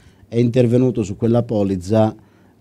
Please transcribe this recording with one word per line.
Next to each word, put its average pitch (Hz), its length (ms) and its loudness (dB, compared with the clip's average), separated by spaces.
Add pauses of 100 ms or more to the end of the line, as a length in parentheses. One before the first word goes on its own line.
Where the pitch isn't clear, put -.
(280)
è 117 80 -6
intervenuto 123 680 2
su 95 140 -6
quella 117 260 0
polizza 104 720 0 (460)